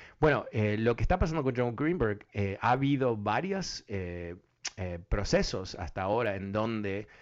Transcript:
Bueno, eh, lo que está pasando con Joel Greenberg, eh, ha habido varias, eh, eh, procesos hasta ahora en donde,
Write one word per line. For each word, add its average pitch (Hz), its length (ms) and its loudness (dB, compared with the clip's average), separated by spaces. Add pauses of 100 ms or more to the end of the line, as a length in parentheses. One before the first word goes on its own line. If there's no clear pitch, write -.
(200)
Bueno, 143 320 4
eh, 107 260 2
lo 113 180 4
que - 60 -6
está 180 160 4
pasando 165 260 2
con 127 120 0
Joel 120 200 0
Greenberg, 127 580 0
eh, 98 280 0
ha 113 100 4
habido 131 460 2
varias, 147 680 -4
eh, 87 480 -6 (420)
eh, 90 220 -6 (100)
procesos 104 680 0
hasta 92 280 -6
ahora 104 320 0
en 98 160 -6
donde, 107 560 -2 (140)